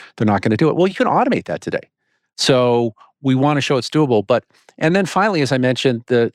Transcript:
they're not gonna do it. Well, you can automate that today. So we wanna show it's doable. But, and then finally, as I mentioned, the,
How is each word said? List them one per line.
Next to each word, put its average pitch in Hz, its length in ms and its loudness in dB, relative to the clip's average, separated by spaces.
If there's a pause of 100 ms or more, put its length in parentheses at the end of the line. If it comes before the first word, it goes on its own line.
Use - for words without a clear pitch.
(160)
they're 113 100 -2
not 101 160 2
gonna 110 140 0
do 156 140 2
it. - 60 -2
Well, 180 120 2
you 196 60 -4
can 196 140 -2
automate 196 380 0
that 82 140 -6
today. - 300 -8 (480)
So 120 560 0 (280)
we 135 140 0
wanna 143 240 0
show 139 160 -2
it's 120 140 -4
doable. 127 360 0
But, 117 200 0 (320)
and 160 180 0
then 196 100 0
finally, 190 360 0
as 131 100 -2
I 135 60 0
mentioned, 127 500 0
the, 117 280 0